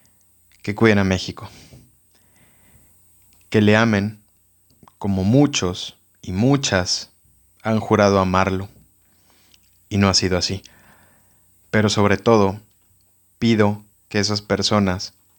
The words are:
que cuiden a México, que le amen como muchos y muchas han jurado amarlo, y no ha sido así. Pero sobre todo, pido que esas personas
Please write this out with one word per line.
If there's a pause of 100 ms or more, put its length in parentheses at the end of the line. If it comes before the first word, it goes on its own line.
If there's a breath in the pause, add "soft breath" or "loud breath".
(640 soft breath)
que
cuiden
a
México, (2000 loud breath)
que
le
amen (800)
como
muchos (240)
y
muchas (520)
han
jurado
amarlo, (1200 soft breath)
y
no
ha
sido
así. (1080 soft breath)
Pero
sobre
todo, (800)
pido (240)
que
esas
personas (260)